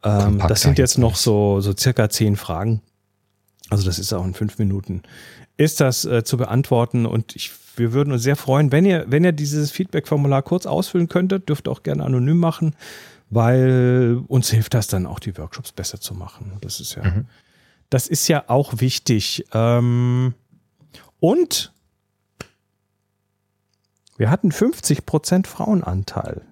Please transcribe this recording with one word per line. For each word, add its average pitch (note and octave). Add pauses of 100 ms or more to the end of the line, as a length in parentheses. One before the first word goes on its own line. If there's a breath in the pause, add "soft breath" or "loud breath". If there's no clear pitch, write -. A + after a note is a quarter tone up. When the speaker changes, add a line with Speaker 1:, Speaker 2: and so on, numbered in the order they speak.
Speaker 1:
Ähm, G#2
Speaker 2:
Kompakter G2+
Speaker 1:
das G#2+
sind C#3
jetzt B2+
Speaker 2:
jetzt -
Speaker 1:
noch A#2
Speaker 2:
alles. -
Speaker 1:
so, G#2
so G2
circa A2+
zehn G#2
Fragen. G#2 (880)
Also G#2
das F2+
ist G2
auch F#2
in F#2
fünf G#2+
Minuten. G2 (540 loud breath)
Ist D3+
das, C3
äh, A#2
zu -
beantworten A#2+
und -
ich, - (240)
wir A#2
würden C#3+
uns A#2+
sehr C3+
freuen, C3+
wenn D#3
ihr, F3+
wenn D3
ihr F3+
dieses D3
Feedback-Formular C#3+
kurz F3+
ausfüllen E3+
könntet, F#3
dürft -
ihr -
auch B2
gerne D3
anonym C3+
machen, E3 (540 loud breath)
weil B2
uns C3
hilft A2
das A2+
dann F2+
auch, -
die G2
Workshops -
besser -
zu -
machen. F#2 (100)
Das -
ist -
ja, -
Speaker 2:
Mhm. F#2+ (640 soft breath)
Speaker 1:
das B2+
ist -
ja D3+
auch B2+
wichtig. -
Ähm, A#2+ (840 loud breath)
und C#4 (2500)
wir A#2
hatten F3
fünfzig -
Prozent F3+
Frauenanteil. -